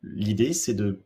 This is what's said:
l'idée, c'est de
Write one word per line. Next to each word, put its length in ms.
l'idée, 500
c'est 200
de 320